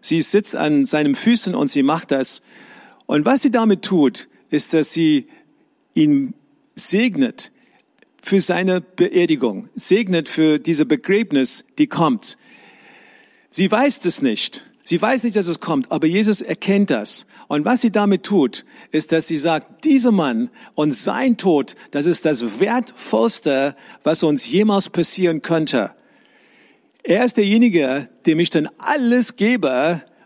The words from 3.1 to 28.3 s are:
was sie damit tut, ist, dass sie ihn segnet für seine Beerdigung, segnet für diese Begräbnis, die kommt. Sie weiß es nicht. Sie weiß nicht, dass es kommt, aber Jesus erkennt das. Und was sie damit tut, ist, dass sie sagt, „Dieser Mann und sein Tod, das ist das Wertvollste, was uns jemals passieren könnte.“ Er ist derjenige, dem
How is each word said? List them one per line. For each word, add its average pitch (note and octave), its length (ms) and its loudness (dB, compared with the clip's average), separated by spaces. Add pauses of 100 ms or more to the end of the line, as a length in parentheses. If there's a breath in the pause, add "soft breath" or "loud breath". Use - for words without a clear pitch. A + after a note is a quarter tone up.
was C4 180 2
sie C4 100 2
damit A3 300 2
tut, D3 460 0 (220 soft breath)
ist, - 240 -2
dass D#3 180 0
sie D#3 360 2 (680 soft breath)
ihn C#3+ 400 2 (400)
segnet F#3 800 -2 (680 soft breath)
für G3 200 0
seine F3+ 400 0
Beerdigung, D#3 960 0
segnet F#3 520 0
für D#3 300 2
diese D3+ 280 0
Begräbnis, D3 760 0 (140)
die D3+ 80 4
kommt. D3 500 -2 (1120 soft breath)
Sie F#3 200 0
weiß - 340 0
es F3 180 -4
nicht. - 420 -4 (180)
Sie E3 180 -2
weiß B3 220 0
nicht, A3 140 -2
dass G3 100 0
es E3+ 140 -4
kommt, D3 320 -4
aber D#3 160 0
Jesus G3+ 320 0
erkennt G3+ 500 -2
das. A2 360 -6 (200 loud breath)
Und D3 180 -4
was A#3+ 160 0
sie A#3 100 0
damit G3+ 340 0
tut, D#3+ 400 0 (260 loud breath)
ist, D3+ 220 -2
dass D#3+ 160 0
sie E3 80 -4
sagt, D#3 480 -4
„Dieser C4+ 260 4
Mann B2+ 400 0 (240 loud breath)
und D3+ 200 0
sein B3 420 -2
Tod, D#3 400 0 (160 loud breath)
das C#3+ 140 -2
ist E3+ 180 0
das A#2+ 340 -2
Wertvollste, G#3 1200 -2 (260 loud breath)
was D#3 220 0
uns D3 240 0
jemals G3+ 400 2
passieren E3+ 540 -2
könnte.“ D3+ 500 -2 (1120 soft breath)
Er A#3 200 2
ist B3 140 -2
derjenige, F#3+ 720 2 (160)
dem D#3+ 120 2